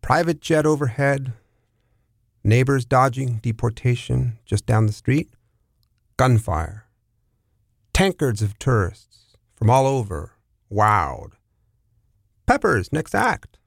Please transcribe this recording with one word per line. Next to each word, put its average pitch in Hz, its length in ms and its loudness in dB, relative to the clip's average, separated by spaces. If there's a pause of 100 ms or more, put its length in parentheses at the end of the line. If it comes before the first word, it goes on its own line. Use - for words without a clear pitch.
Private 160 380 0
jet 156 260 0
overhead. 139 640 -2 (1120)
Neighbors 127 400 2
dodging 131 520 0
deportation 120 1080 -2
just - 220 -2
down 110 200 4
the 107 60 0
street. 139 380 -2 (840)
Gunfire. 107 720 0 (1080)
Tankards 135 480 -2
of 101 160 -4
tourists - 800 -4 (180)
from 113 160 0
all 135 160 4
over, 98 460 -4 (380)
wowed. 101 600 0 (1120)
Peppers, 180 460 0
next - 220 -4
act. - 520 -4